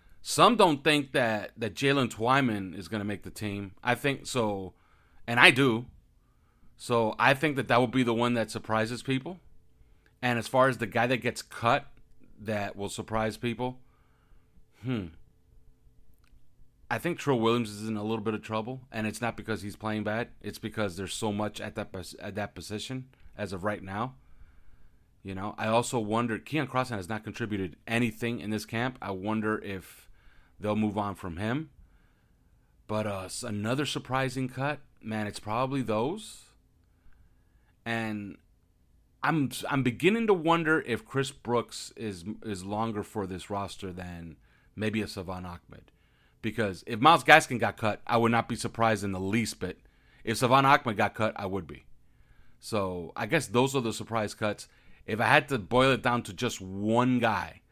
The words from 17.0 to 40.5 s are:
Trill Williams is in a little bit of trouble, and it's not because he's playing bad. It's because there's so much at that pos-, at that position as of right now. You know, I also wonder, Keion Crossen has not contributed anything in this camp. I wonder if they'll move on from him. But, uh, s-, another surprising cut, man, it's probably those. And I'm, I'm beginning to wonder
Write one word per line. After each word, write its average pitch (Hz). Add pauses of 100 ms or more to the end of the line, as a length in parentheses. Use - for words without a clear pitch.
Trill 131
Williams 113
is 107
in 110
a 104
little 110
bit 107
of 107
trouble, 110 (100)
and 110
it's 107
not 117
because 104
he's 101
playing 107
bad. 110 (140)
It's 104
because 110
there's 92
so 110
much 104
at 104
that 104
pos-, 92
at 95
that 104
position 127 (280)
as 98
of 90
right 104
now. 104 (1080)
You 95
know, 98
I 110
also 117
wonder, 110
Keion 147
Crossen 127
has 90
not 107
contributed 101 (100)
anything 117
in 104
this 107
camp. 127
I 101
wonder 107
if - (500)
they'll 104
move 107
on 101
from 87
him. 123 (1160)
But, 107
uh, 98
s-, -
another 117
surprising 131
cut, 143 (200)
man, 110
it's 101
probably 131
those. 120 (1400)
And 110 (840)
I'm, 143 (200)
I'm 139
beginning 180
to 208
wonder 160